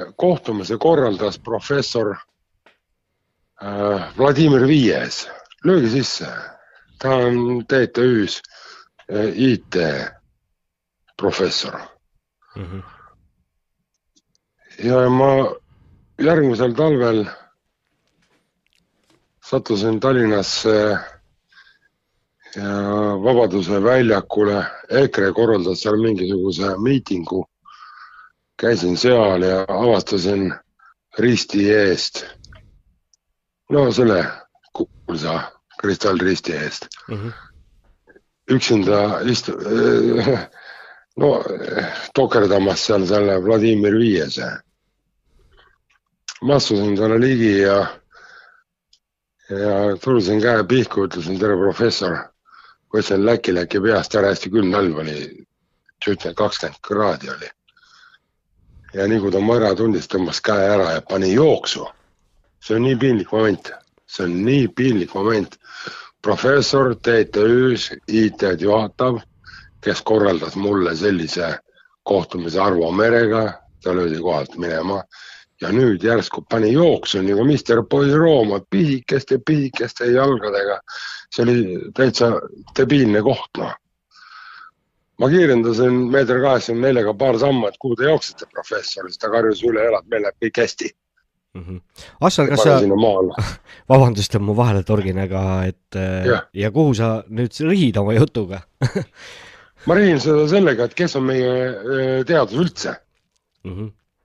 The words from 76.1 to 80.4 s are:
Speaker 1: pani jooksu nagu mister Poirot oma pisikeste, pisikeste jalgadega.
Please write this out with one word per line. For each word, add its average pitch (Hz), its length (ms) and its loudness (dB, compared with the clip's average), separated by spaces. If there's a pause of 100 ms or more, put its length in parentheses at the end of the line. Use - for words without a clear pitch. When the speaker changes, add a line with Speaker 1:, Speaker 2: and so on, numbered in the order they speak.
Speaker 1:
pani 113 220 2
jooksu 143 500 2
nagu 101 240 2
mister 117 440 2
Poirot 143 500 4
oma 101 200 -2 (100)
pisikeste, 139 680 0
pisikeste 123 720 -2
jalgadega. 104 680 0 (540)